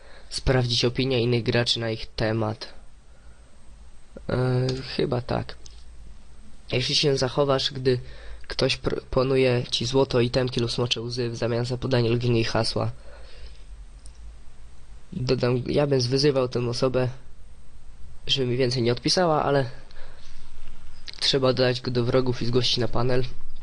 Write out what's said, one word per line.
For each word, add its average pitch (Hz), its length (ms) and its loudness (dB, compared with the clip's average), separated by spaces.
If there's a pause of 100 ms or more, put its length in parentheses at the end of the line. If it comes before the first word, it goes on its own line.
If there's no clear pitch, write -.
(300)
sprawdzić 123 540 2
opinię 127 380 2
innych 120 200 2
graczy 117 380 2
na 113 100 -2
ich 110 160 -6
temat. 110 680 -2 (1500)
E, 127 380 0 (300)
chyba 139 240 0
tak. - 360 -4 (1160)
Jeśli 123 220 0
się 139 220 4
zachowasz, 135 560 2
gdy 127 280 2 (480)
ktoś - 280 0
proponuje 127 920 2
ci - 160 -2
złoto, 131 340 4
itemki 123 400 2
lub 120 120 0
smocze 120 280 -2
łzy 120 300 -4
w 117 60 -6
zamian 117 280 0
za 123 140 -4
podanie 120 320 2
loginu 120 260 4
i 113 80 4
hasła. 110 460 0 (2250)
Dodam, 123 540 0
ja 147 200 2
bym 139 140 4
zwyzywał 131 480 2
tę 123 200 -2
osobę, 127 400 2 (1160)
żeby 139 200 2
mi 123 100 0
więcej 123 260 2
nie 117 100 4
odpisała, 151 500 2
ale 139 280 2 (1500)
trzeba 131 320 2
dodać 127 280 2
go 131 100 -4
do 120 140 2
wrogów 123 380 2
i 117 40 0
zgłosić 123 320 4
na 120 100 2
panel. 123 360 6 (380)